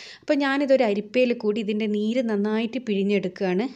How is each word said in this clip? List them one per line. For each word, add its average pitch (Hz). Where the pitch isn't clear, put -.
അപ്പോൾ 302
ഞാനിതൊരു 269
അരിപ്പയിൽ 214
കൂടി 214
ഇതിൻ്റെ 214
നീര് 214
നന്നായിട്ട് 220
പിഴിഞ്ഞെടുക്കുകയാണ്. 196